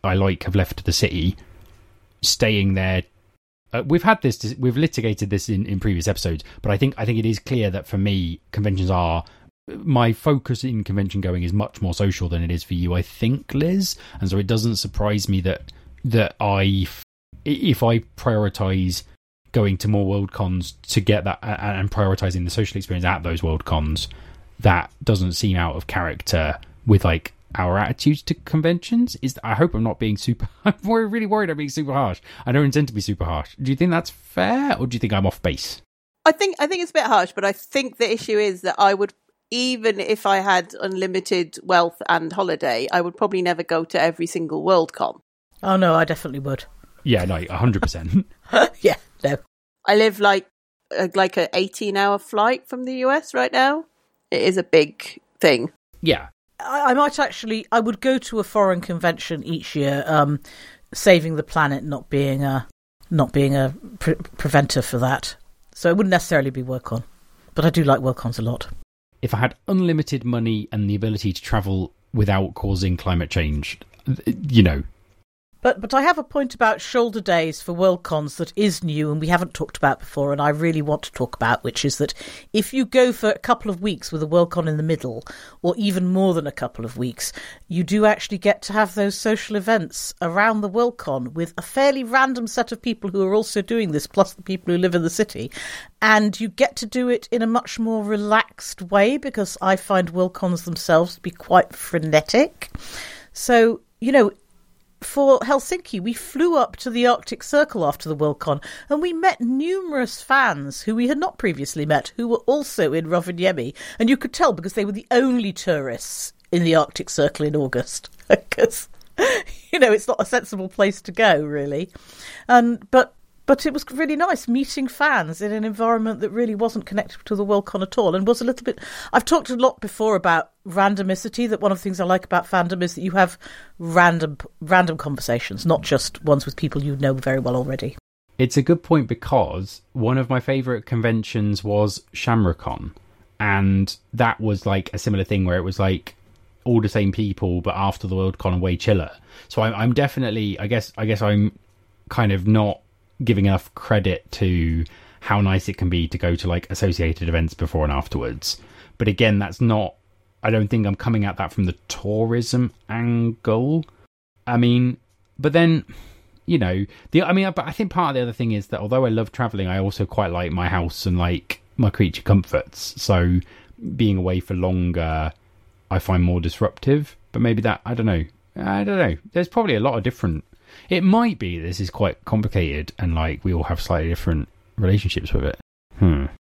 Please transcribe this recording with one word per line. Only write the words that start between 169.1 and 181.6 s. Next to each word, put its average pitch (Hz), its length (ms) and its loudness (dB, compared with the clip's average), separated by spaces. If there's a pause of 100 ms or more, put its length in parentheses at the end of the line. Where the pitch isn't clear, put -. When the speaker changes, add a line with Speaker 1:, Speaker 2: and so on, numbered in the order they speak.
Speaker 1:
travelling, 107 340 -4
I 92 120 0
also 98 280 -2
quite 98 240 -2
like 87 220 -4
my 90 160 0
house 85 380 -2
and, 90 120 2
like, 87 420 -2 (160)
my 104 140 4
creature - 320 0
comforts. - 760 0
So 90 400 4 (560)
being 101 220 2
away 92 220 0
for - 140 -8
longer, 87 800 0 (580)
I 92 80 0
find 90 240 2
more 87 180 4
disruptive. 131 760 0 (160)
But 113 100 -2
maybe 113 200 2
that, 110 240 0
I 120 80 -4
don't 117 120 -2
know. 85 180 2 (320)
I 98 280 -2
don't 202 140 -2
know. 85 180 0 (160)
There's 175 160 -2
probably 208 260 0
a 104 60 0
lot 123 160 0
of 107 60 -4
different, 87 420 -4 (460)
it 180 120 0
might 208 360 4
be 87 200 -6
this 87 220 -6